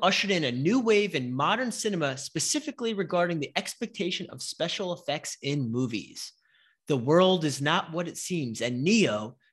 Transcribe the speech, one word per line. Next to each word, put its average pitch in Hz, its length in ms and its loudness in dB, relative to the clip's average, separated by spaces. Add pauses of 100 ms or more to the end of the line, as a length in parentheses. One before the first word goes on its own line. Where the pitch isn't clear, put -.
ushered 190 280 2
in 170 140 2
a 123 80 0
new 151 260 2
wave 208 380 2
in 127 180 -2
modern 208 380 0
cinema, 160 440 -2
specifically 233 760 -4
regarding 175 460 0
the 143 160 -6
expectation 190 760 -6
of 131 100 -14
special 175 520 -4
effects 156 500 -6
in 139 300 -2
movies. 117 600 -4 (560)
The 147 80 2
world 165 480 6
is 135 160 0
not 160 320 0
what 170 160 -4
it - 80 -10
seems, 127 460 -4
and 123 200 -2
Neo, 131 540 2 (160)